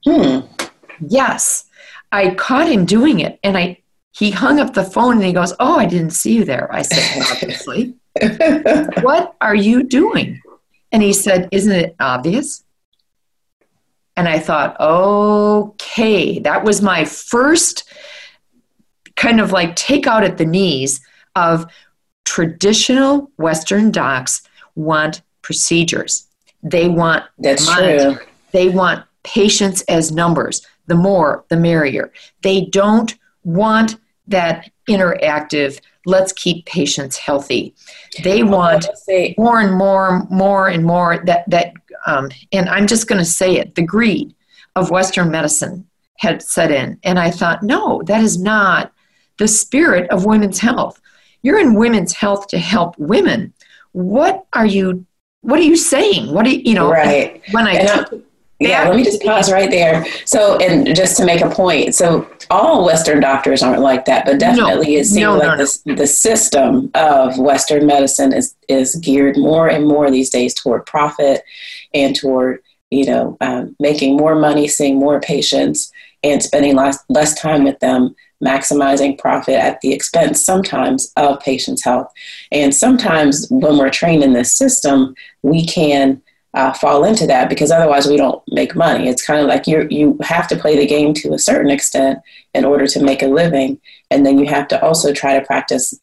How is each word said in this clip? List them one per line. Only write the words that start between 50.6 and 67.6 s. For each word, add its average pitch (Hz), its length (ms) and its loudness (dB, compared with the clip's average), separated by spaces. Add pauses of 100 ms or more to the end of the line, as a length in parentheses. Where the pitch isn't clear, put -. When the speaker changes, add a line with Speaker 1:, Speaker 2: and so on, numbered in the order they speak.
Speaker 2:
You're 349 180 2
in 269 140 4
women's 220 400 2
health 202 340 -2
to - 100 -6
help 170 400 -2
women. 185 560 0 (400)
What 247 600 -2
are 226 120 0
you, 185 400 -2 (360)
what 285 180 0
are 349 40 4
you 330 140 6
saying?" 262 560 0
What 202 120 2
do 262 60 4
you, - 140 -2
you 233 80 4
know, 170 180 2
Speaker 1:
Right. 147 500 0 (100)
Speaker 2:
when 220 140 2
I 190 100 0
Speaker 1:
And 190 120 2
Speaker 2:
took - 260 0
Speaker 1:
I, - 40 -12 (420)
yeah, - 220 2
Speaker 2:
back 170 80 2
Speaker 1:
let 190 80 4
me 254 60 4
just 208 200 0
pause 202 280 2
right 190 200 2
there. 165 340 2 (200)
So, 208 320 2
and 180 380 2
just 185 220 0
to 185 80 2
make 170 160 2
a 165 80 0
point, 165 460 0
so 170 320 0 (240)
all 226 340 2
Western 156 340 2
doctors 135 440 0
aren't 127 180 0
like 131 240 0
that, 131 180 2
but 139 100 2
Speaker 2:
No. 139 40 2
Speaker 1:
definitely 156 600 2
it 143 80 0
seems 208 160 2
Speaker 2:
No, 214 120 2
no, 190 60 4
Speaker 1:
like 151 80 2
Speaker 2:
no. 156 100 0
Speaker 1:
this, - 260 -2
the 139 220 -2
system 135 880 0
of 131 460 2
Western 147 480 2